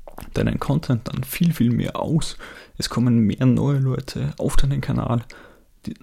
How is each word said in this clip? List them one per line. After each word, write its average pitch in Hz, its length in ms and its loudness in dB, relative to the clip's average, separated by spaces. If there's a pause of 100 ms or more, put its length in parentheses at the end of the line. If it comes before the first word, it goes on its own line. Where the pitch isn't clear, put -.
(340)
deinen 113 240 0
Content 139 480 -2
dann 131 160 -6
viel, 170 300 0
viel 120 180 2
mehr - 240 -2
aus. - 420 -2 (420)
Es - 100 -6
kommen 120 300 2
mehr 113 280 2
neue 127 320 4
Leute 135 600 -4
auf - 180 2
deinen 139 240 6
Kanal. 117 440 -2 (600)
Die, - 180 -10